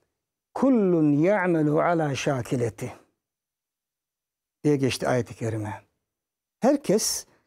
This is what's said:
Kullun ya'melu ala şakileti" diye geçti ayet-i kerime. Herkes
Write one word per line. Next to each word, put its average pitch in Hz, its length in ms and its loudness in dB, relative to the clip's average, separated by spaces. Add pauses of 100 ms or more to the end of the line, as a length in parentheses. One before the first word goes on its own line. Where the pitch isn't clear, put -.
(540)
Kullun 185 580 2
ya'melu 165 680 2
ala 156 340 0
şakileti" 123 760 -4 (1700)
diye 147 120 2
geçti 135 320 -2
ayet-i 127 260 -2
kerime. 107 380 -8 (880)
Herkes 226 680 0 (200)